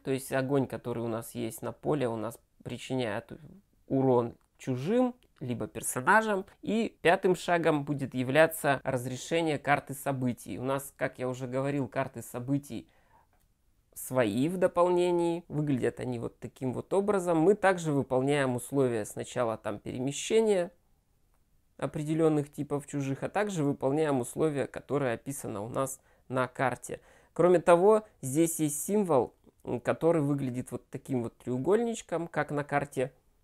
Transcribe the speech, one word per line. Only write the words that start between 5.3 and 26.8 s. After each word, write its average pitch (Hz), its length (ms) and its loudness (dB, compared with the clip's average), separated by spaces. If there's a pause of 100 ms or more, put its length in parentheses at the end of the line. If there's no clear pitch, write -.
либо 120 260 -6
персонажам. 196 800 0 (160)
И 214 400 -2
пятым 185 340 4
шагом 165 480 2
будет 139 300 -4
являться 135 720 2
разрешение 135 760 -2
карты 139 380 -2
событий. 123 640 -4
У 123 40 -8
нас, 135 320 -4
как - 220 -6
я 127 100 -4
уже 127 200 -6
говорил, 135 400 -2
карты 131 340 -6
событий 123 640 -4 (1080)
свои 127 540 0
в 185 80 -4
дополнении. 175 880 2
Выглядят 139 520 0
они 120 200 -6
вот 120 200 -10
таким 123 340 -6
вот 110 200 -8
образом. 185 460 2
Мы 190 160 6
также 180 360 2
выполняем 135 640 2
условия 120 500 0
сначала 117 520 -4
там 104 220 -8
перемещения 175 920 0 (1080)
определённых 151 760 0
типов - 360 -6
чужих, 139 360 -4
а 131 60 -4
также 196 340 0
выполняем 143 560 2
условия, 139 480 -2
которые 135 460 -2
описаны 113 460 -8
у 110 100 -6
нас 135 320 -4 (260)
на 127 200 0
карте. - 520 -4 (340)